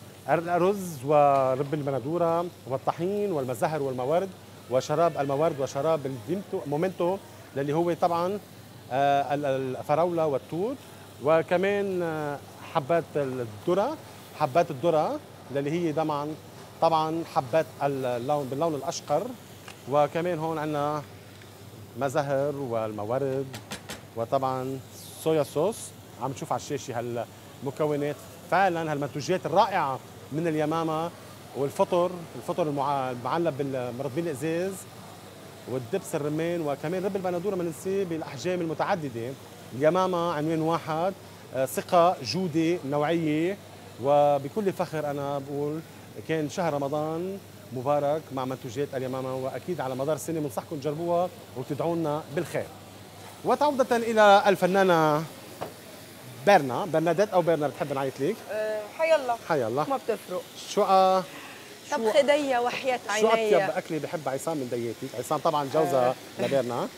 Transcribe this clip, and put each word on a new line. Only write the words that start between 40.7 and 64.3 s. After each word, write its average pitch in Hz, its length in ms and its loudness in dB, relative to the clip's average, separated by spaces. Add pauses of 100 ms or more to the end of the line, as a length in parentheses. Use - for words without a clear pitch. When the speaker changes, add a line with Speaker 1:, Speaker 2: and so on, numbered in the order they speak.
Speaker 1:
آه، 131 100 2
ثقة، 180 580 4
جودة، 165 640 0
نوعية، 156 720 2 (460)
وبكل 147 680 4
فخر 151 380 -2
أنا 143 280 -2
بقول 147 400 -4 (480)
كان 156 220 0
شهر 165 240 0
رمضان 156 680 -2 (340)
مبارك 143 480 2 (100)
مع 131 140 -4
منتوجات 127 500 -6
اليمامة، 131 400 -4
وأكيد 131 460 -6
على 131 140 -4
مدار 139 200 0
السنة 165 240 -4
بنصحكم 151 360 -6
تجربوها 170 540 0 (280)
وتدعونا 151 640 -2 (120)
بالخير. 151 300 -2 (800)
وعودة 247 520 4
إلى 214 500 8
الفنانة 175 760 6 (1200)
بيرنا، 156 400 6
برناديت 165 440 2
أو 185 120 4
بيرنا 156 260 4
بتحب 143 260 -4
نعيط 135 260 -2
لك؟ 160 160 0 (160)
Speaker 2:
أه، 214 300 -2 (160)
حيالله. 302 380 4 (140)
Speaker 1:
حيالله. 135 400 2
Speaker 2:
ما 269 80 0
بتفرق. 180 440 -4 (280)
Speaker 1:
شو 208 140 4
أ-، 190 400 6 (680)
Speaker 2:
طب 294 60 0
Speaker 1:
شو 226 140 2
Speaker 2:
خدية 285 480 6
وحياة 247 400 0 (200)
Speaker 1:
شو 220 80 6
أطيب 226 120 6
Speaker 2:
عينيا. 190 380 4
Speaker 1:
أكلة 165 220 -4
بحب 143 300 -4
عصام 147 280 -2